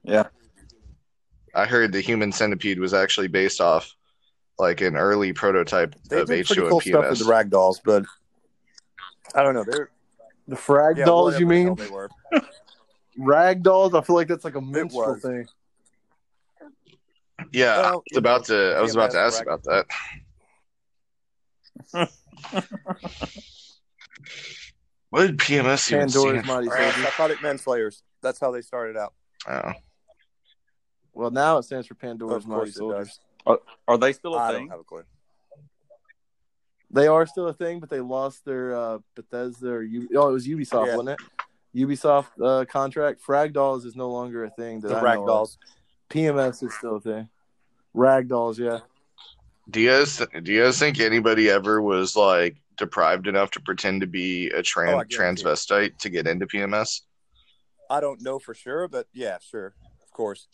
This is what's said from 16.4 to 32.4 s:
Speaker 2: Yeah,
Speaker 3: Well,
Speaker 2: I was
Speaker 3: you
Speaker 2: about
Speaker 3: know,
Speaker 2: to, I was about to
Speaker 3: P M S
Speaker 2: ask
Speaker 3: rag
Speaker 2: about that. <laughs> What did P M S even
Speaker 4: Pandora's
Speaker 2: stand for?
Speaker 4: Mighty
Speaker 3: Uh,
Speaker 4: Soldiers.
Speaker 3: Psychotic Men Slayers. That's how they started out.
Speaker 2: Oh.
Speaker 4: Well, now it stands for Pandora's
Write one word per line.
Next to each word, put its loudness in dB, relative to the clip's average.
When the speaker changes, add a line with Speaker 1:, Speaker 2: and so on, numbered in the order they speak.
Speaker 2:
Yeah, 4
Speaker 3:
Well, 2
Speaker 2:
I 2
was -6
Speaker 3:
you 2
Speaker 2:
about 2
Speaker 3:
know, 4
Speaker 2:
to, 0
I 2
was 2
about 4
to -2
Speaker 3:
P 4
M 4
S 2
Speaker 2:
ask -4
Speaker 3:
rag -
Speaker 2:
about 0
that. -2
<laughs> -12
What 2
did -2
P 2
M 2
S 0
even 2
Speaker 4:
Pandora's 2
Speaker 2:
stand -6
for? -2
Speaker 4:
Mighty -2
Speaker 3:
Uh, -4
Speaker 4:
Soldiers. -2
Speaker 3:
Psychotic -2
Men -4
Slayers. -4
That's -4
how -2
they -10
started -10
out. -8
Speaker 2:
Oh. -6
Speaker 4:
Well, -6
now 2
it -2
stands -10
for -20
Pandora's -8